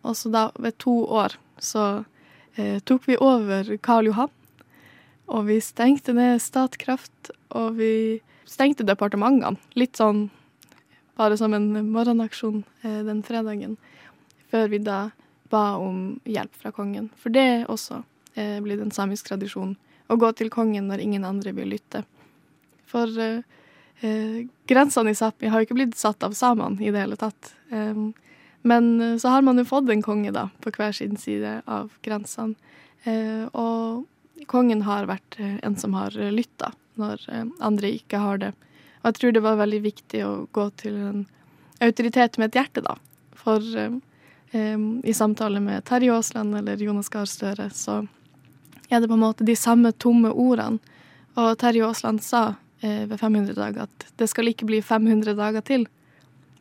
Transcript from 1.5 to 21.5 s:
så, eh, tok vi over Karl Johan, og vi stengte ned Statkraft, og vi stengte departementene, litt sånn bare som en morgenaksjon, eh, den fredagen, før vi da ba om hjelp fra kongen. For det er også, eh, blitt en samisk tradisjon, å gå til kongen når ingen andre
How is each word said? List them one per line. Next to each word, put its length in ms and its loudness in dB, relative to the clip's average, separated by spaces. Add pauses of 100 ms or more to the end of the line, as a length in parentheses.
så, 460 -2 (520)
eh, 280 -4
tok 220 2
vi 100 4
over 640 2
Karl 240 4
Johan, 240 0 (1000)
og 200 -2
vi 120 4
stengte 540 2
ned 260 4
Statkraft, 920 -4 (180)
og 280 -4
vi 440 0 (240)
stengte 400 0
departementene, 720 2 (160)
litt 200 0
sånn 360 2 (880)
bare 200 4
som 160 2
en 380 0
morgenaksjon, 720 0 (200)
eh, 180 -6
den 220 -6
fredagen, 540 -6 (720)
før 180 2
vi 80 -2
da 320 -4 (400)
ba 280 2
om 480 -6
hjelp 280 -6
fra 180 -12
kongen. 440 -8
For 140 -8
det 120 4
er 240 2
også, 380 -8 (320)
eh, 240 -6
blitt 220 -6
en 100 -6
samisk 380 -4
tradisjon, 460 -8 (340)
å 80 2
gå 180 4
til 140 -4
kongen 380 -2
når 140 -4
ingen 240 -2
andre 260 -6